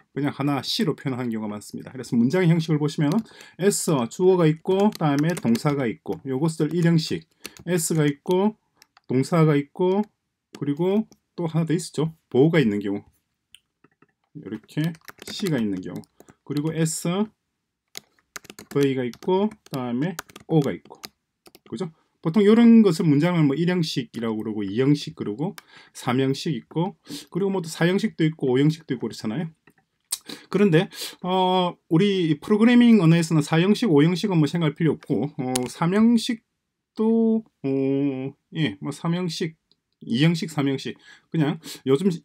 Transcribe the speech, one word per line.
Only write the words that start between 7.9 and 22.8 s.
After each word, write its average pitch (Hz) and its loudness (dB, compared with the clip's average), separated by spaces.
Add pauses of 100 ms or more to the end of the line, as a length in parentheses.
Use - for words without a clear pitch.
있고 185 -2 (500)
동사가 156 2
있고 185 -2 (560)
그리고 175 -2 (280)
또 170 -6
하나 160 -2
더 156 -2
있었죠. 160 -4 (140)
보호가 160 4
있는 104 0
경우, 101 -6 (1300)
이렇게 151 -8 (320)
C가 160 -4
있는 98 -4
경우, 92 -12 (420)
그리고 156 -6
S, 160 -4 (1600)
V가 135 0
있고 185 0 (160)
그다음에 131 -4 (320)
O가 156 2
있고, - -18 (680)
그죠? 165 -10 (300)
보통 170 2
요런 226 8